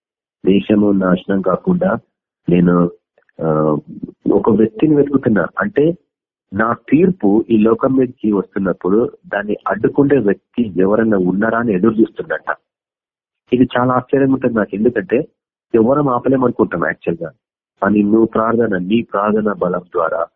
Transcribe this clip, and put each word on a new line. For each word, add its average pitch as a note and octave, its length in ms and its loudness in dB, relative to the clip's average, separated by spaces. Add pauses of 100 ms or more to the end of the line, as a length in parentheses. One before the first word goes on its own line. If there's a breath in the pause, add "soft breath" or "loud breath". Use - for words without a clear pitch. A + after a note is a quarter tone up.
(460)
దేశము G2+ 460 2
నాశనం F#2+ 500 0
కాకుండా F3+ 560 -2 (500)
నేను, F2 420 2 (520)
ఆ, D#2 340 0 (560)
ఒక G2+ 180 0
వ్యక్తిని A2+ 460 2
వెతుకుతున్నా. C3+ 500 0 (140)
అంటే C#3 340 -2 (580)
నా A2 200 -2
తీర్పు A2+ 800 0
ఈ A2+ 80 4
లోకం A2+ 380 2
మీదకి B2+ 360 -2
వస్తున్నప్పుడు G2 800 -2 (140)
దాన్ని G2+ 300 -6 (120)
అడ్డుకుంటే B2+ 500 0
వ్యక్తి G2+ 600 -4
ఎవరైనా G#2+ 380 2
ఉన్నారా G2 400 0
అని A#2+ 140 -2
ఎదురు G2+ 220 2
చూస్తున్నట్ట. F#2 640 -4 (960)
ఇది B2 160 4 (100)
చాలా B2+ 160 2
ఆశ్చర్యంగా C3+ 380 0
ఉంటుంది B2+ 220 -2
నాకు, G#2 200 -2
ఎందుకంటే A2 540 -2 (460)
ఎవరం C3+ 340 2
ఆపలేమనుకుంటాం A#2+ 760 0
యాక్చువల్ E2 380 -6
గా, D#2+ 80 -10 (520)
కానీ G#2 200 2
నువ్వు A2 240 2
ప్రార్థన, A2 520 0
నీ G2+ 240 -2
ప్రార్థన G#2 500 -2
బలం F2+ 280 -4
ద్వారా E2+ 560 -4